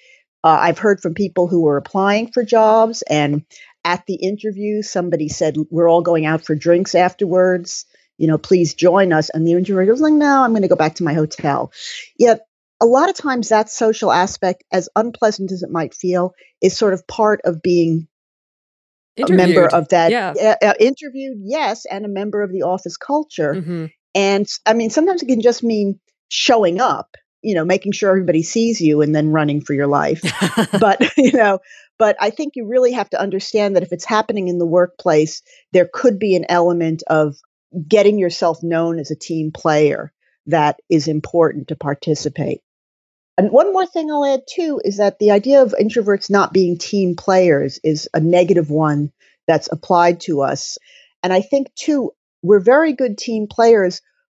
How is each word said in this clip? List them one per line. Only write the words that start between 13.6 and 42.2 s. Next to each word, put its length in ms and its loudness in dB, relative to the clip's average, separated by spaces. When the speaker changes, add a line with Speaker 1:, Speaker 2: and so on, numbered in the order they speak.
Speaker 1:
social 420 -2
aspect, 600 -2
as 240 -2
unpleasant 560 -2
as 120 -8
it 80 -10
might 220 -6
feel, 400 -4
is 140 2
sort 180 0
of 140 -6
part 380 0
of 160 -4
being 460 0
a 40 -6
member 120 4
Speaker 2:
Interviewed. 100 2
Speaker 1:
of 160 0
that, 220 4
Speaker 2:
Yeah. 500 0
Speaker 1:
uh, 60 4
uh, 120 4
interviewed, 640 -2
yes, 480 -6
and 160 -8
a 40 -8
member 340 -6
of 80 -6
the 120 -6
office 340 -6
culture. 580 -4
Speaker 2:
Mm-hmm. 300 -8
Speaker 1:
And 320 0
s-, 200 -10
I 80 4
mean, 180 -2
sometimes 320 0
it 40 -10
can 140 0
just 220 0
mean 360 -2
showing 500 0
up, 380 -4
you 140 -2
know, 100 0
making 280 -2
sure 180 0
everybody 320 2
sees 360 -2
you 220 2
and 140 0
then 160 0
running 300 0
for 120 -8
your 140 -2
life. 340 0
Speaker 2:
<laughs> 580 -4
Speaker 1:
But, 220 2
<laughs> 40 -20
you 140 4
know, 280 2
but 220 2
I 100 -2
think 260 -8
you 120 -10
really 240 2
have 200 -6
to 80 -4
understand 560 -2
that 80 2
if 80 -12
it's 140 -10
happening 440 -2
in 100 -2
the 80 0
workplace, 720 0
there 180 4
could 280 0
be 160 0
an 120 -2
element 600 0
of 280 0
getting 320 4
yourself 420 -2
known 380 -2
as 100 -10
a 60 -8
team 360 -6
player 600 0
that 340 0
is 180 0
important 640 -2
to 60 -8
participate. 840 -6